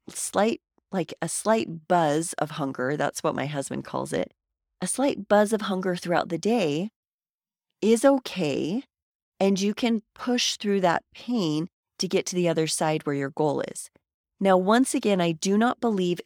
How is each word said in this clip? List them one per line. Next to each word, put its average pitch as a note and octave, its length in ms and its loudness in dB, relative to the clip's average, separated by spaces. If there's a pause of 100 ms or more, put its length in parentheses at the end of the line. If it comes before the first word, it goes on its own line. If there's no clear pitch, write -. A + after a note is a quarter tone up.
slight, - 520 -2 (320)
like, F3+ 280 -4
a E3+ 80 -2
slight F#3 600 -2
buzz E3 460 2
of D#3 180 -4
hunger, C#3 440 -4
that's - 280 -4
what D#3+ 100 -2
my C3 120 -4
husband C#3 380 -8
calls C#3 280 -6
it, - 200 -4 (480)
a F#3 60 -4
slight C4 420 -2
buzz G#3 240 4
of G#3+ 100 0
hunger F#3 340 -2
throughout E3+ 320 0
the E3+ 100 -4
day F#3 520 -2 (920)
is A3+ 240 4
okay, F3+ 800 0 (560)
and G3 200 2
you G3+ 140 0
can A3+ 280 0 (120)
push - 420 -2
through G3+ 260 0
that E3+ 200 2 (100)
pain E3+ 560 -2 (300)
to - 80 0
get F3+ 200 0
to F3+ 100 -6
the F3 120 4
other D#3+ 180 2
side D#3 400 0
where C#3+ 100 -2
your C#3 140 -2
goal D3 320 0 (100)
is. - 180 -14 (500)
Now, F#3+ 160 6
once G#3 380 4
again, G#3 260 2
I E3+ 120 2
do F#3+ 240 0
not A#3 240 2
believe F#3 460 0